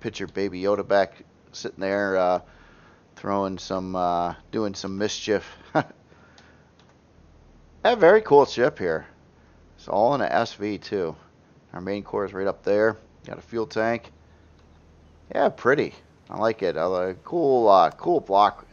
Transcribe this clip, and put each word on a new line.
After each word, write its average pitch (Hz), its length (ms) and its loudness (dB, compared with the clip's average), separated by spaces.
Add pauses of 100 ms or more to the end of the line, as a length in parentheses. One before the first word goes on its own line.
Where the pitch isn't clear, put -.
picture 101 260 -8
Baby 92 340 -6
Yoda 98 260 -2
back 95 360 0 (300)
sitting - 280 -12
there, 98 380 0
uh, 90 220 2 (760)
throwing 98 400 -4
some, 92 400 -8
uh, 87 380 -2 (160)
doing 104 240 -6
some 98 240 -10
mischief. - 580 -4 (160)
<laughs> 147 100 0 (2000)
A 240 100 4
very 208 260 8
cool 143 240 6
ship - 320 0
here. 82 280 -2 (680)
It's - 120 -20
all 113 260 2
in 123 80 -2
a 87 40 0
S - 280 -2
V 101 240 -6
too. 85 360 -6 (600)
Our 87 80 -12
main 98 200 -6
core 101 220 -6
is 92 80 -8
right 98 140 -6
up 92 180 -4
there. 104 320 2 (300)
Got - 120 -14
a - 40 -18
fuel 113 240 -6
tank. 113 440 -4 (1200)
Yeah, - 160 0
pretty. 120 440 0 (360)
I - 80 -10
like 110 240 -2
it. 80 160 -2
I 82 60 0
like, 92 400 -4
cool, 135 440 2
uh, 95 220 8
cool 170 300 -2
block 98 520 2